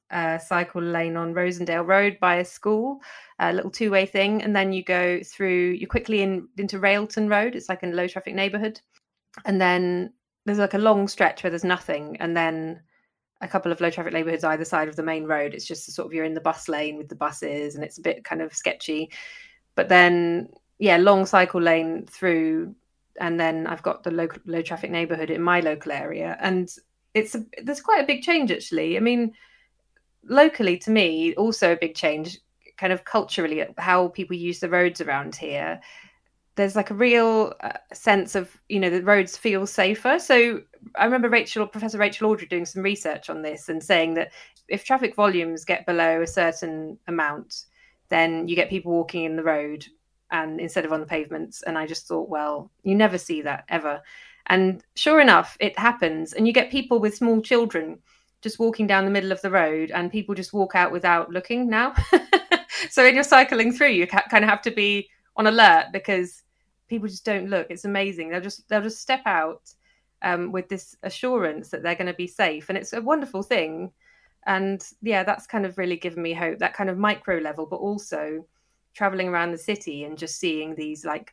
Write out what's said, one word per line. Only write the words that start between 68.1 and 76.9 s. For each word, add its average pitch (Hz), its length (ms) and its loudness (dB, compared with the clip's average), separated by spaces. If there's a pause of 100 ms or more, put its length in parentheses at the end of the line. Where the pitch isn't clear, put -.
They'll 175 140 -4
just, - 260 -14
they'll 208 140 0
just 220 180 -8
step 262 240 -2
out, 165 480 -2 (480)
um, 175 320 -2
with 185 160 -6
this - 340 -10
assurance 185 680 -4
that - 120 -8
they're 170 120 -2
gonna 180 180 -4
be 175 140 -8
safe. 156 420 -4
And 190 80 -4
it's - 160 -8
a 233 80 -6
wonderful 262 420 -2
thing. 175 480 -4 (560)
And 196 380 -2 (160)
yeah, 208 220 0
that's 202 240 -4
kind 208 180 -4
of 180 140 -8
really 180 180 -2
given 170 260 -8
me 165 120 -4
hope, 165 240 -4
that - 160 0
kind 196 160 -4